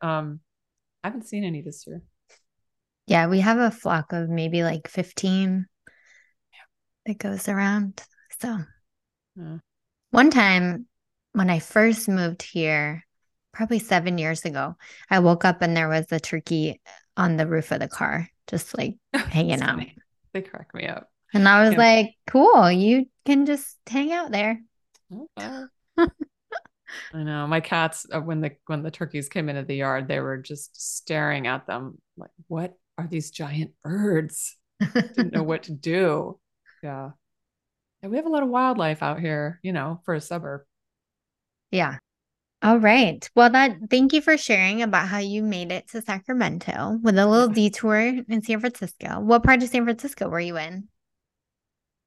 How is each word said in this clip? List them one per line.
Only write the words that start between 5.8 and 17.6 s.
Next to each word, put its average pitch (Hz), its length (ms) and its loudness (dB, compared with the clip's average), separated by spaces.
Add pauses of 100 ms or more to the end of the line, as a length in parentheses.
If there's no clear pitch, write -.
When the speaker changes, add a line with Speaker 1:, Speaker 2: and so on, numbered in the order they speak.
Speaker 1:
Yeah. - 140 -20 (400)
Speaker 2:
that 208 140 -8
goes 196 280 -6
around. 196 540 -2 (400)
So 226 200 -6 (720)
Speaker 1:
Yeah. 160 240 -14 (500)
Speaker 2:
one 262 220 6
time 190 560 2 (460)
when 185 180 2
I 165 80 0
first 220 500 0
moved 175 320 -2
here, 156 640 -4 (480)
probably 220 240 -2
seven 180 400 0
years 160 260 -4
ago, 147 320 -6 (320)
I 190 120 2
woke 170 260 6
up 175 160 2
and 170 160 2
there 160 100 0
was 160 240 -2
a 165 80 -2
turkey 156 640 -4 (340)
on 175 220 0
the 156 80 0
roof 160 260 -2